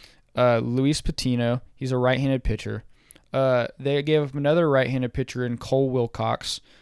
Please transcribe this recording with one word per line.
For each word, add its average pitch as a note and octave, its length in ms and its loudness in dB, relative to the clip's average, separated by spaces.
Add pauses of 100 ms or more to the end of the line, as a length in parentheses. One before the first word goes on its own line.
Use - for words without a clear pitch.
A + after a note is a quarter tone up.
(360)
uh, A#2+ 220 4
Luis B2 420 0
Patino. A#2+ 600 -2 (140)
He's C3 160 -6
a B2+ 80 0
right-handed C3 460 0
pitcher. G#2+ 400 -4 (480)
Uh, C3 340 2 (140)
they C#3 220 0
gave D3+ 200 4
up C#3 120 -6
another D3 360 2
right-handed B2+ 420 2
pitcher B2+ 320 -4
in A#2+ 140 -4
Cole C3+ 320 0
Wilcox. A#2 720 -4 (220)